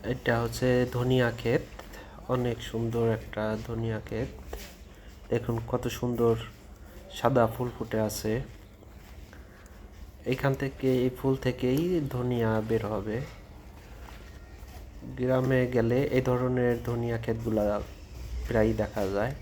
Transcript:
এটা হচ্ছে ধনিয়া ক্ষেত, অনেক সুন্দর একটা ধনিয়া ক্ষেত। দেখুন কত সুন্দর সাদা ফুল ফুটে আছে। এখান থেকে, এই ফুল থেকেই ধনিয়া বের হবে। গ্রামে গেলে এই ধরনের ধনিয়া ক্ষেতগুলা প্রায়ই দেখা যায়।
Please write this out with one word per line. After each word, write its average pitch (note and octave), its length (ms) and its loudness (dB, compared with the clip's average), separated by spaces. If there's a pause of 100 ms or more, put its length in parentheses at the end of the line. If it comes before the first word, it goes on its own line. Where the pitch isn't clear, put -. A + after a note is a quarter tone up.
এটা A#2+ 360 2
হচ্ছে B2 520 4
ধনিয়া B2 380 4
ক্ষেত, A#2 320 2 (680)
অনেক B2 340 0
সুন্দর A#2 460 0
একটা A2 480 -2 (100)
ধনিয়া A2+ 380 -2
ক্ষেত। - 520 -6 (720)
দেখুন A#2 300 0 (100)
কত B2 200 0
সুন্দর A#2 480 2 (760)
সাদা A#2+ 340 4
ফুল B2 320 -2
ফুটে A2+ 220 -2
আছে। A2 400 0 (1900)
এখান C3+ 280 2
থেকে, C3+ 380 -2
এই B2+ 180 4
ফুল C3+ 260 0
থেকেই C3+ 640 2 (100)
ধনিয়া A#2 580 2
বের A2+ 180 2
হবে। G#2+ 340 -2 (2000)
গ্রামে B2+ 500 4
গেলে A#2+ 360 4
এই B2+ 180 4
ধরনের B2 640 4
ধনিয়া A#2 340 0
ক্ষেতগুলা A2 600 2 (680)
প্রায়ই A2+ 240 6
দেখা G#2 340 0
যায়। G#2 360 0